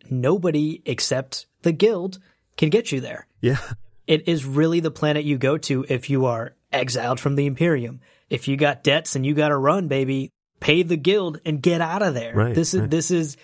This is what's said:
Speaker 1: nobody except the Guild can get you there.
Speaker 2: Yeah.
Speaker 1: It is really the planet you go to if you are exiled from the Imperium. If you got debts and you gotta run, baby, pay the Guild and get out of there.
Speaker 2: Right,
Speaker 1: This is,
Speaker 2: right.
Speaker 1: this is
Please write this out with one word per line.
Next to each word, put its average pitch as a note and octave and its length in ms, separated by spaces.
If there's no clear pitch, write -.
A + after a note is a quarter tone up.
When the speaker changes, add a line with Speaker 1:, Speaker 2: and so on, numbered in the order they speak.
Speaker 1:
nobody D3+ 760
except - 580
the E3+ 120
Guild F#3+ 460
can D#3 140
get C#3+ 200
you C3+ 120
there. A#2+ 240
Speaker 2:
Yeah. B2 160
Speaker 1:
It D#3 220
is D3+ 180
really D#3+ 340
the D#3+ 100
planet D3 360
you D3 100
go C3+ 220
to C3 320
if B2+ 180
you C3+ 160
are A#2 320
exiled B2+ 480
from C#3 160
the C#3+ 80
Imperium. C3 560
If - 160
you C#3 100
got C#3+ 280
debts D3 320
and C3 100
you D3 80
gotta D3 220
run, D#3 320
baby, C3+ 420
pay E3+ 240
the E3+ 120
Guild F3 480
and D3+ 160
get E3+ 200
out E3+ 200
of F3+ 140
there. A#2 180
Speaker 2:
Right, A2 220
Speaker 1:
This E3 200
is, F#3 80
Speaker 2:
right. A2 80
Speaker 1:
this D#3+ 200
is D#3+ 340